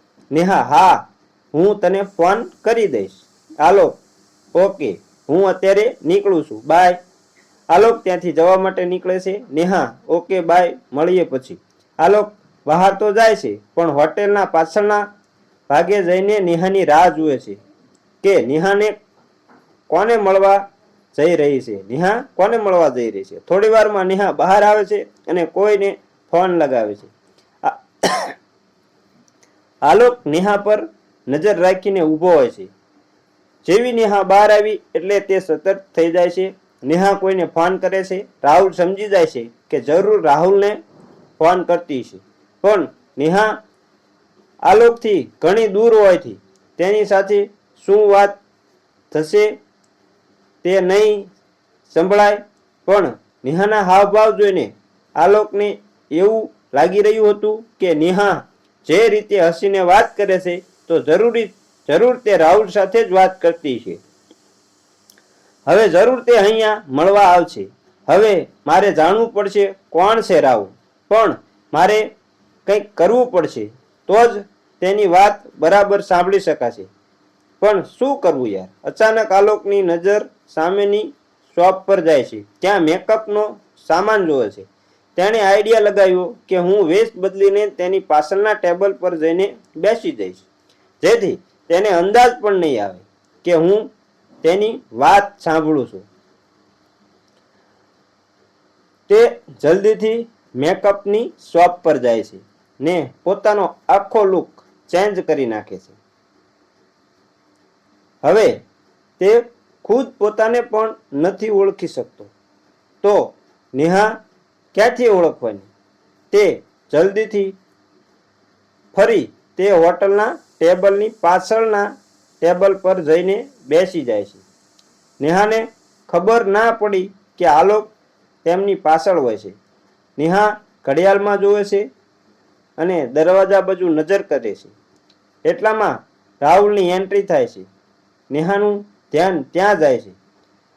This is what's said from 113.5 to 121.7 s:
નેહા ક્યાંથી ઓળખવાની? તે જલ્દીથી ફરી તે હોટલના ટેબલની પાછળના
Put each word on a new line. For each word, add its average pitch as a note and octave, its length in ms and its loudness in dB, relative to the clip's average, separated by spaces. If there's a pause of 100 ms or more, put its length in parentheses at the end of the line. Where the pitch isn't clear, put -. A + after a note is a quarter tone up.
નેહા F#3+ 500 -2 (520)
ક્યાંથી A#3+ 320 0
ઓળખવાની? D3 520 -2 (720)
તે G3 300 0 (300)
જલ્દીથી G3 640 -2 (1400)
ફરી G3 360 0 (260)
તે G3 140 0
હોટલના G3 640 0 (220)
ટેબલની G3 500 0
પાછળના G#3 880 -2 (440)